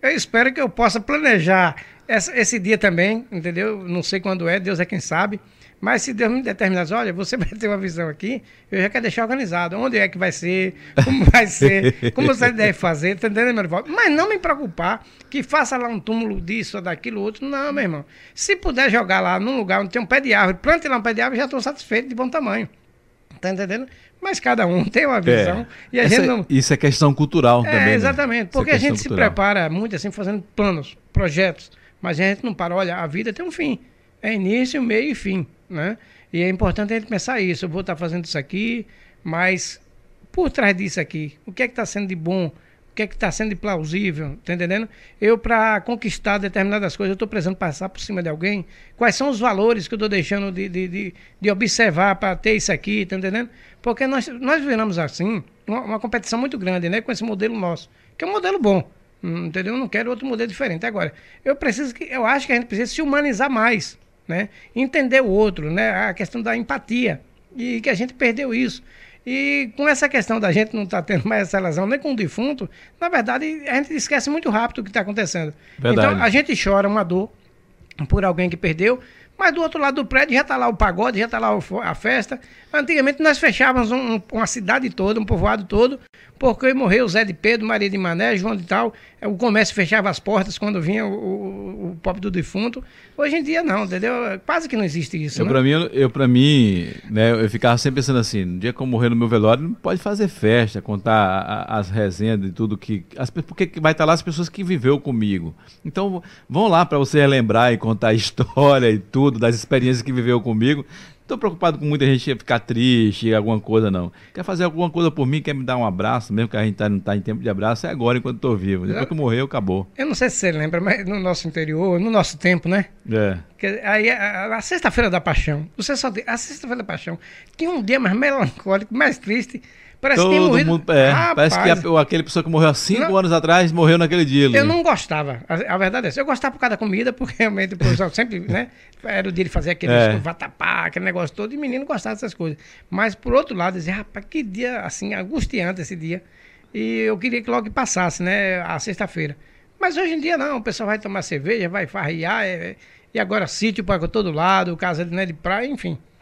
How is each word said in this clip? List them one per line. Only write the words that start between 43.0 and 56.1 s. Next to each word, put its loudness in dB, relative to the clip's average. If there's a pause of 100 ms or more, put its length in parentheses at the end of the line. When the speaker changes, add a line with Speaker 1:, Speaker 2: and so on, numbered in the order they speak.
Speaker 1:
é -4
que -14
tá -2
sendo -4
de -4
plausível, -4
tá -6
entendendo? -2 (320)
Eu, 4
pra 2
conquistar -4
determinadas -2
coisas, -2
eu -6
tô -4
precisando -4
passar -6
por -18
cima -6
de -4
alguém, -4 (320)
quais 2
são 0
os -2
valores 2
que -8
eu -6
tô -2
deixando -2
de, -8
de, -4
de, -8 (260)
de 0
observar 4
pra -2
ter 0
isso 0
aqui, -2
tá -6
entendendo? -4 (320)
Porque -2
nós, 0
nós -2
viramos 0
assim, -4 (240)
uma, -4
uma -6
competição -4